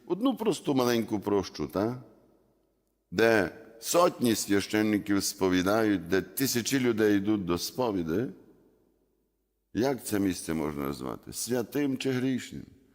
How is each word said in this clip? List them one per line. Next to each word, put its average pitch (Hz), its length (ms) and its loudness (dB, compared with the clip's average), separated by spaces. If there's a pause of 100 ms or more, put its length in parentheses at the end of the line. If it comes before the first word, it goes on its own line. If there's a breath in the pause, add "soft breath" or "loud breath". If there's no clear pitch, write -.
одну 214 300 0
просту 170 380 -2
маленьку 120 460 2
прощу, 95 460 -2
та? 117 360 -4 (1080)
Де 104 400 4 (300)
сотні 156 540 2
священників 101 920 0
сповідають, 95 840 2
де 92 140 2
тисячі 127 580 -2
людей 107 360 4
йдуть 101 280 0
до 87 140 0
сповіди, 101 760 -2 (1400)
як 123 320 0
це 104 120 -2
місце 90 360 -2
можна 76 280 -4
назвати? 64 500 -8
Святим 127 680 -4
чи 131 120 -2
грішним? 127 560 -4 (280 soft breath)